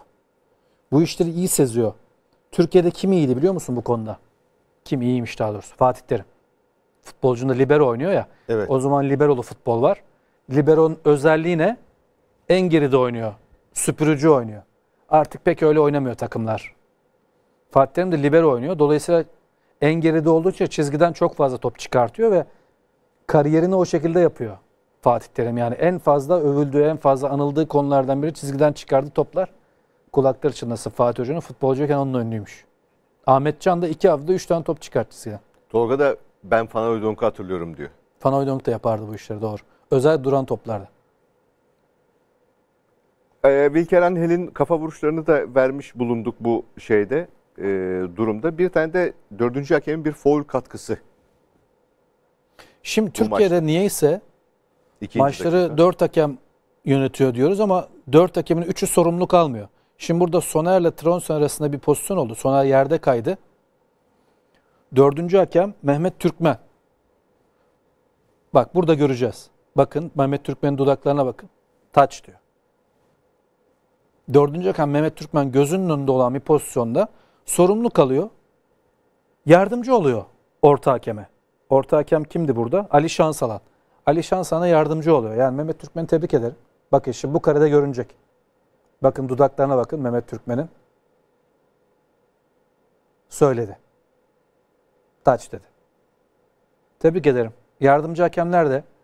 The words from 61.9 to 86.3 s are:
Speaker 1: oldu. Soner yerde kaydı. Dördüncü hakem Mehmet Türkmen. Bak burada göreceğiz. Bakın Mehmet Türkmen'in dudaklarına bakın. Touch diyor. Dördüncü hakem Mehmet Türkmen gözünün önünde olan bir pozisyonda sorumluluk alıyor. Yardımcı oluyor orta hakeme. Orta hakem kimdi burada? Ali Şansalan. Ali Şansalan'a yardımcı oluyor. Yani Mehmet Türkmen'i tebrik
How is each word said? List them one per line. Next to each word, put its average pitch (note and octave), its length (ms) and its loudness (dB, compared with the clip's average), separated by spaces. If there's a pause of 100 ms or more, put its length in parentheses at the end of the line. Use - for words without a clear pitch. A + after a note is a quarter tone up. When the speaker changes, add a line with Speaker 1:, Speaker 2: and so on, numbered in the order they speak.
Speaker 1:
oldu. A#2 180 -4
Soner C3+ 280 2
yerde C3+ 340 2
kaydı. C3+ 400 -2 (1600)
Dördüncü C#3+ 420 4
hakem F#3 360 2 (100)
Mehmet D3 360 -2
Türkmen. D#3+ 380 0 (2000)
Bak C3 220 2
burada E3+ 180 2
göreceğiz. C3 560 -2 (280)
Bakın D3 380 0
Mehmet C#3 280 -2
Türkmen'in C#3+ 340 -4
dudaklarına C#3 480 0
bakın. B2+ 240 -10 (440)
Touch - 340 2
diyor. - 100 -20 (2000)
Dördüncü D3 340 2
hakem D#3 240 -2
Mehmet D3+ 240 0
Türkmen C#3+ 360 -4
gözünün D3+ 380 0
önünde C#3 220 -2
olan B2+ 220 2
bir C#3 60 -6
pozisyonda C#3 680 -2 (380)
sorumluluk G#3 540 0
alıyor. C#3+ 300 -4 (1160)
Yardımcı G#3 500 2
oluyor C3+ 300 0 (360)
orta D3 300 4
hakeme. A2 360 -6 (420)
Orta C3+ 280 2
hakem D#3 260 0
kimdi D3+ 320 -4
burada? C3 360 -2
Ali D3 180 2
Şansalan. D3 520 -2 (440)
Ali D#3 180 0
Şansalan'a F3 440 -4
yardımcı D#3+ 480 2
oluyor. A2 200 0
Yani B2+ 200 0
Mehmet D#3 240 -6
Türkmen'i D#3+ 280 -10
tebrik E3 260 0